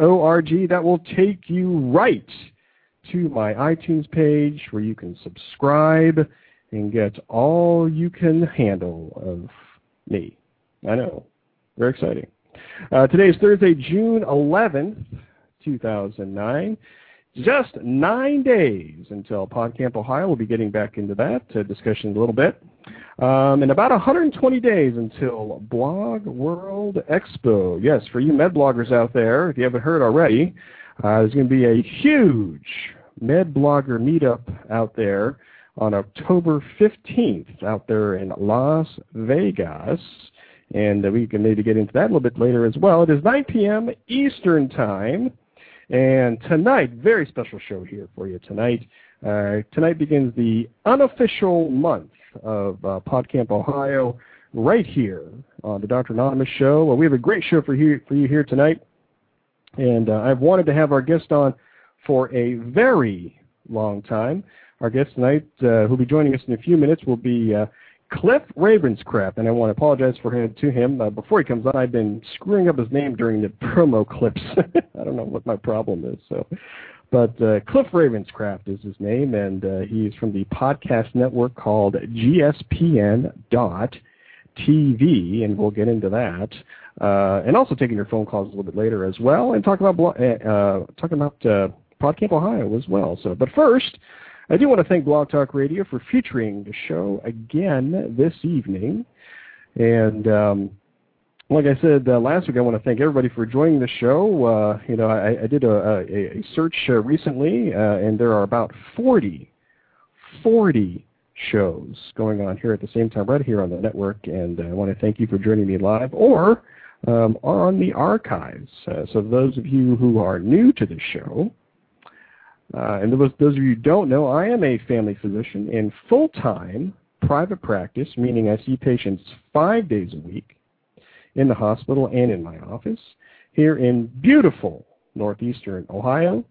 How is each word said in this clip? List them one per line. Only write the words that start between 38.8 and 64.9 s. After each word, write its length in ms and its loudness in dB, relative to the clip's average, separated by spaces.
Vegas. 840 -2
And, 320 0
uh, 60 0
we 160 0
can 160 -4
maybe 220 2
get 140 2
into 160 -2
that 100 2
a 100 0
little 60 4
bit 180 -2
later 300 2
as 100 -4
well. 240 4
It 80 4
is 140 2
nine 200 2
P 220 -2
M 240 -2
Eastern 600 0
Time. 640 -4
And 520 2
tonight, 500 2
very 340 0
special 320 -10
show 160 -10
here 320 -16
for 120 -10
you 100 -10
tonight. 400 -2
Uh, 460 -2
tonight 260 0
begins 380 0
the 340 0
unofficial 840 2
month 400 -2
of, 420 -6
uh, 220 -4
PodCamp 420 -2
Ohio 640 -2
right 320 2
here 380 -4
on 180 -6
the 60 -8
Doctor 260 -2
Anonymous 340 0
Show. 260 4
Well, 120 2
we 100 4
have 60 2
a 40 4
great 260 0
show 200 2
for 100 -2
you, 340 2
for 60 -6
you 140 2
here 160 2
tonight. 400 2
And, 340 2
uh, 100 0
I've 200 0
wanted 260 4
to 80 2
have 160 2
our 100 2
guest 300 -2
on 240 2
for 300 0
a 180 -2
very 880 0
long 360 -6
time. 400 -4
Our 100 -2